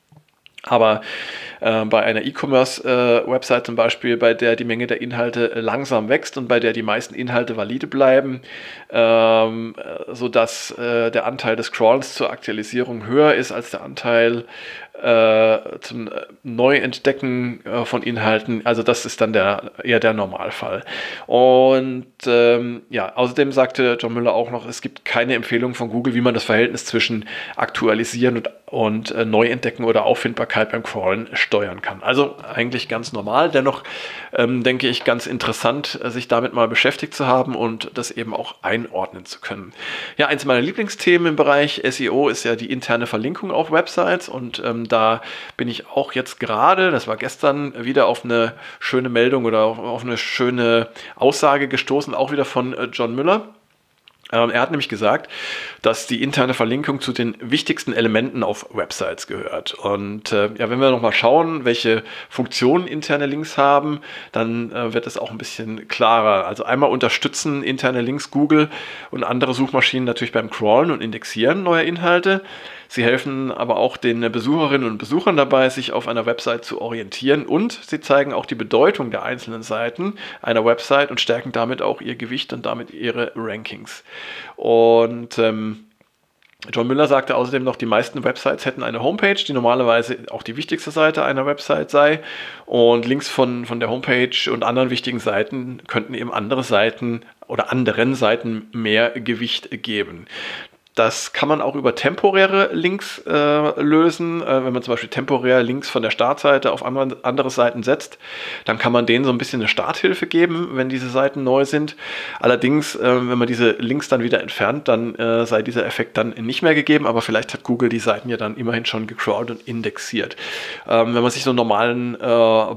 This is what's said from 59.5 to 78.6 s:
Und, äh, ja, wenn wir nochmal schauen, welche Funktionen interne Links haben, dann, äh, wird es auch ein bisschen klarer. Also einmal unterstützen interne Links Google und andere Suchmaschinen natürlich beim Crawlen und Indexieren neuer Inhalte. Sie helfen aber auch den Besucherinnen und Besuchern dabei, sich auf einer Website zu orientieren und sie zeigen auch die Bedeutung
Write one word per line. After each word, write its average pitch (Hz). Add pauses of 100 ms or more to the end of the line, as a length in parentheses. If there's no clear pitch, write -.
Und, 101
äh, 104
ja, 113
wenn 123
wir 135
nochmal 117
schauen, 151
welche 117 (240)
Funktionen 131
interne 147
Links 151
haben, 143 (300)
dann, 117
äh, 117
wird 117
es -
auch 110
ein 113
bisschen 110
klarer. 107
Also 104
einmal 131
unterstützen 131
interne 127
Links 135
Google 151 (420)
und 131
andere 127
Suchmaschinen 127
natürlich 120
beim 113
Crawlen 123
und 117
Indexieren 113
neuer 170
Inhalte. 175 (460)
Sie -
helfen 131
aber 117
auch 123
den 117
Besucherinnen 135
und 107
Besuchern 156
dabei, 131
sich 131
auf -
einer 113
Website 117
zu -
orientieren 117
und 202 (120)
sie 151
zeigen 143
auch 95
die -
Bedeutung 113